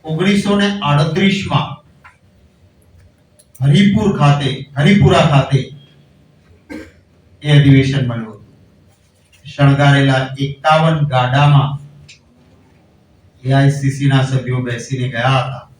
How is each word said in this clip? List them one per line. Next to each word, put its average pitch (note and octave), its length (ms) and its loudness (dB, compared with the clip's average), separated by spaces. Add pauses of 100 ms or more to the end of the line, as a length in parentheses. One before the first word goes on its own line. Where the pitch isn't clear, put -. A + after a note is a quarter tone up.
ઓગણીસો G3+ 520 -2
ને G3+ 120 0 (140)
આડત્રીસમાં D#3+ 840 0 (1900)
હરિપુર G3+ 580 2
ખાતે, C#3+ 320 0 (260)
હરિપુરા E3 500 4
ખાતે C#3 320 0 (1800)
એ C#3+ 100 -6
અધિવેશન C3+ 540 4
મળ્યું A2+ 280 -8
હતું. - 120 -20 (960)
શણગારેલા C#3 800 2 (160)
એકાવન D#3 680 0
ગાડામાં C3+ 680 2 (1700)
એ C3 80 -2
આઈ C#3 180 4
સી C#3 200 -4
સી C#3 180 -4
ના C3+ 160 2
સભ્યો B2+ 380 -4
બેસીને B2 460 -8
ગયા C3 300 -2
હતા - 300 -8 (120)